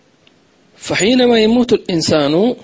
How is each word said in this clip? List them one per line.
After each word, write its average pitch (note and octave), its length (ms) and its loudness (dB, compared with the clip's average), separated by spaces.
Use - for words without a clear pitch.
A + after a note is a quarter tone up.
فحينما A#3+ 640 0
يموت A#3 340 0
الإنسان E3 920 0